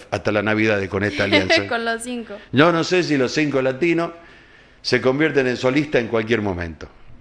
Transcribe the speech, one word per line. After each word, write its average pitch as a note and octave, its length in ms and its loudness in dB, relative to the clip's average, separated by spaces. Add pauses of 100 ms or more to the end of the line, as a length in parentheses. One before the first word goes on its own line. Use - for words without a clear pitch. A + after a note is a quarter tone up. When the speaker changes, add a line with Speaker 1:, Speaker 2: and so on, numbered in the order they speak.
(120)
Speaker 1:
hasta G#2 200 -2
la G#2 100 2
Navidad G#2+ 460 2
con G2 160 -2
esta G2+ 200 0
Speaker 2:
<laughs> - 20 0
Speaker 1:
alianza. - 420 2
Speaker 2:
Con A#3 180 -4
los A3+ 180 -4
cinco. A#3 320 -10 (160)
Speaker 1:
Yo D#3 200 6
no E3 120 2
sé F3+ 200 2
si C#3+ 140 0
los B2+ 160 2
cinco C#3 280 0
latinos E3 500 0 (680)
se B2 200 0
convierten C3+ 460 2
en A#2+ 100 -2
solista C3+ 420 0
en A2+ 80 -4
cualquier A2 340 0
momento. F2 460 -6 (340)